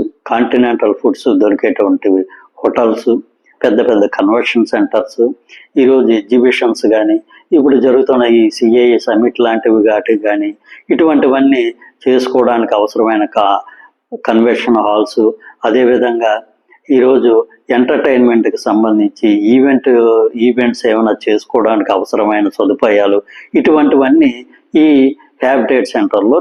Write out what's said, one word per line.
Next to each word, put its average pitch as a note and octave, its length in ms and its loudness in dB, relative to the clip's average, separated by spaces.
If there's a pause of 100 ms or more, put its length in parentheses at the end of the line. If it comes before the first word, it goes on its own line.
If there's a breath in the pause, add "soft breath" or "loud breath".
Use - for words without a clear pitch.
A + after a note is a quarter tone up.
(260)
కాంటినెంటల్ A#2 680 0
ఫుడ్స్ - 340 -4 (100)
దొరికేటువంటివి G2 840 0 (380 loud breath)
హోటల్స్, A2+ 520 -2 (500 soft breath)
పెద్ద A2 260 0
పెద్ద G#2+ 180 2 (100)
కన్వెన్షన్ A2 520 0
సెంటర్స్, A2 560 -4 (540 loud breath)
ఈరోజు B2+ 360 2
ఎగ్జిబిషన్స్ A#2+ 720 0
కానీ, G#2+ 300 0 (360 soft breath)
ఇప్పుడు C#3+ 240 2
జరుగుతున్న C3 560 2
ఈ A#2 180 4
సిఐఏ A#2+ 480 2
సమిట్ A2+ 420 -2
లాంటివి A2+ 420 0
వాటికి G#2+ 400 0
కానీ, G#2 280 -2 (400 loud breath)
ఇటువంటివన్నీ C#3 720 0 (380 loud breath)
చేసుకోవడానికి B2 720 0
అవసరమైన G#2+ 500 0
కా-, G2+ 380 -2 (640 loud breath)
కన్వెన్షన్ A#2 580 0
హాల్స్, G#2 360 -2 (420 loud breath)
అదేవిధంగా A#2+ 680 0 (560 soft breath)
ఈరోజు B2+ 440 2 (380 soft breath)
ఎంటర్టైన్మెంట్కి B2 880 0
సంబంధించి G#2+ 720 -2 (240)
ఈవెంట్, C3 360 2 (480)
ఈవెంట్స్ A#2+ 500 -2
ఏమైనా A2 320 0
చేసుకోవడానికి A2 760 -2
అవసరమైన G#2 560 -2
సదుపాయాలు, G2+ 680 0 (360 loud breath)
ఇటువంటివన్నీ D3 800 2 (420 soft breath)
ఈ D#3 140 2 (520 soft breath)
హ్యాబిటేట్ B2+ 480 -2
సెంటర్‌లో G#2+ 520 0